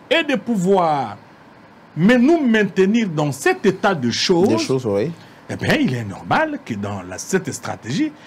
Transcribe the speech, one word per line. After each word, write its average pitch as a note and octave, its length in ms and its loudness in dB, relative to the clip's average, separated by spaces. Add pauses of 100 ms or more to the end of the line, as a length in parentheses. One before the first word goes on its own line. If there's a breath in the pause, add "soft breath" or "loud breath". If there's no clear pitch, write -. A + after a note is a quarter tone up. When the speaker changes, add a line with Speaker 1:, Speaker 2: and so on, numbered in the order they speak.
Speaker 1:
est E4 140 2
de C#4+ 120 0
pouvoir E3+ 840 0 (800)
mais G#3+ 200 6
nous D#4 280 4
maintenir G#3+ 640 2
dans D3+ 240 -2
cet F4+ 320 -2
état G3 300 2
de A#2+ 160 -2
choses, F3+ 360 2
Speaker 2:
Des D#4 100 2
choses, C3+ 280 -2
oui. G#2+ 260 0 (380 loud breath)
Speaker 1:
eh G#2+ 80 -8
bien, B2+ 180 0
il A#3+ 180 0
est A#2+ 120 -6
normal C#3+ 580 -4
que A#2+ 120 -8
dans G2+ 260 -8
la, F2+ 160 -14
cette - 340 -4
stratégie, D#3+ 600 -6 (160 loud breath)